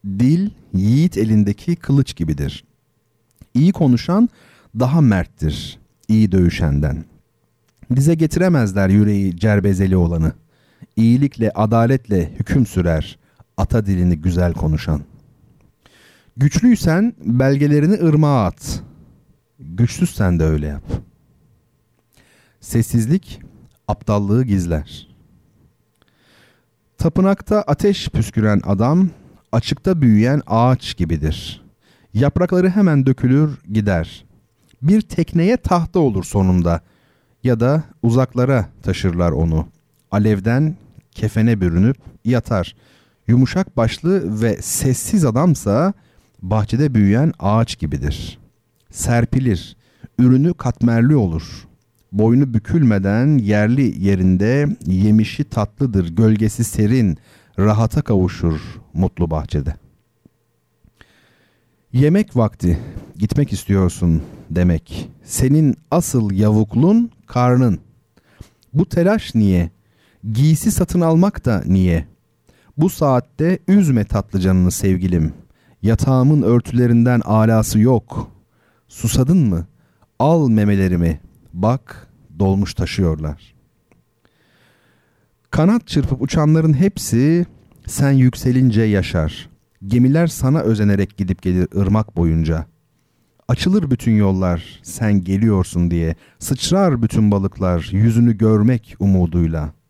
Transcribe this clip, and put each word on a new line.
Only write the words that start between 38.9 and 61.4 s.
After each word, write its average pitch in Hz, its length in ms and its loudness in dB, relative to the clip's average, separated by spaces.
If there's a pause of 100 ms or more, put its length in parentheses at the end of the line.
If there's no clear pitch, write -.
onu. 80 360 -2 (440)
Alevden 113 640 0 (360)
kefene 113 500 -2
bürünüp 92 360 0 (280)
yatar. 113 500 -2 (520)
Yumuşak 127 500 0
başlı 113 640 -2
ve 113 200 0
sessiz - 640 -2
adamsa 135 680 0 (480)
bahçede 110 520 -2
büyüyen 113 460 2
ağaç 110 400 -2
gibidir. 73 600 -6 (520)
Serpilir, 117 840 -2 (420)
ürünü 131 340 4
katmerli 120 640 0
olur. 87 520 -2 (440)
Boynu 117 420 2
bükülmeden 113 840 2
yerli 104 680 0
yerinde 98 800 2
yemişi 107 580 0
tatlıdır, 101 720 -4
gölgesi 110 480 0
serin, 107 540 0 (420)
rahata 107 420 0
kavuşur 90 580 -2 (340)
mutlu 87 380 -2
bahçede. 73 440 -6 (2250)